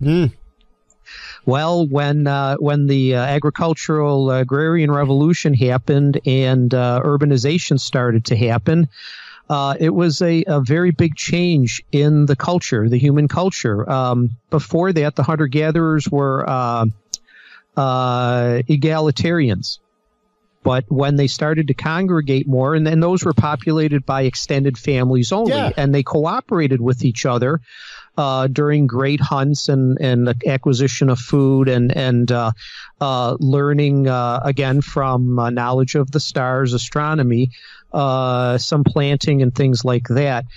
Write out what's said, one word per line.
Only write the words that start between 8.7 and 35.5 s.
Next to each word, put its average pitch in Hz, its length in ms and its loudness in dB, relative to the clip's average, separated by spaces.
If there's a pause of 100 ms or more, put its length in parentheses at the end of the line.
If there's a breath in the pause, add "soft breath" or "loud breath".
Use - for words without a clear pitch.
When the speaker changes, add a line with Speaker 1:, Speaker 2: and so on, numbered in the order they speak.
Speaker 2:
uh, 139 300 -2
it 160 140 2
was 170 280 0
a, 165 260 2
a 143 140 0
very 160 300 2
big 160 240 0
change 165 760 0
in 147 340 4
the 139 100 2
culture, 127 540 0
the 123 80 2
human 147 300 4
culture. 135 600 -2
Um, 123 440 0 (180)
before 170 440 0
that, 151 220 0
the 143 80 0
hunter-gatherers 156 840 0
were, 139 400 0
uh, 120 360 -2 (920 loud breath)
uh, 123 920 0
egalitarians. 156 1120 0 (840)
But 127 240 0
when 139 300 0
they 139 100 2
started 156 400 -2
to 131 80 -2
congregate 156 720 -2
more, 131 260 0
and 156 140 0
then 160 140 2
those 175 220 0
were 165 100 0
populated 147 720 0
by 135 180 -2
extended 135 560 -2
families 127 520 0
only, 220 200 0
Speaker 1:
Yeah. 277 260 0
Speaker 2:
and 139 160 2
they 143 80 2
cooperated 156 800 0
with 123 240 0
each 123 200 0
other, 127 340 0 (580 loud breath)
uh, 131 300 0
during 147 400 2
great 135 320 0
hunts 143 480 0
and, 131 320 2
and 123 260 2
the 123 100 0 (120)
acquisition 135 600 0
of 123 100 0
food 135 480 2
and, 123 280 2
and, 123 360 0
uh, 117 220 0 (480 loud breath)
uh, 127 400 -2
learning, 143 680 2
uh, 123 340 0
again, 139 380 0
from, 127 580 -2
uh, 120 120 0
knowledge 123 460 0